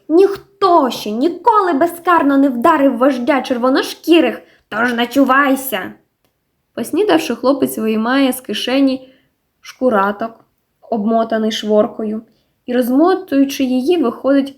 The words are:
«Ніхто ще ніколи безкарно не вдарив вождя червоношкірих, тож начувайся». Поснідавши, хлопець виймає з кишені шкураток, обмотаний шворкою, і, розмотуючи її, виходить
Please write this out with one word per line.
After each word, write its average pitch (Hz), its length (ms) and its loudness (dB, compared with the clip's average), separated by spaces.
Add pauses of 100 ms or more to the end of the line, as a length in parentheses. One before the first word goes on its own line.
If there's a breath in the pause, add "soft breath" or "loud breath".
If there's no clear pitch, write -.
«Ніхто 349 800 2
ще - 220 -8
ніколи 349 640 0
безкарно 320 640 0
не 277 120 4
вдарив 277 480 2
вождя 254 440 0
червоношкірих, 254 1000 0 (280 soft breath)
тож 240 240 -4
начувайся». 254 1000 0 (800)
Поснідавши, 320 640 0
хлопець 269 420 -2
виймає 233 560 0
з 254 80 -10
кишені 262 720 -2 (480 soft breath)
шкураток, 214 840 -4 (440)
обмотаний 226 640 -2
шворкою, 214 680 -2 (440)
і, 247 80 -8
розмотуючи 277 920 0
її, 254 340 0
виходить 277 600 -2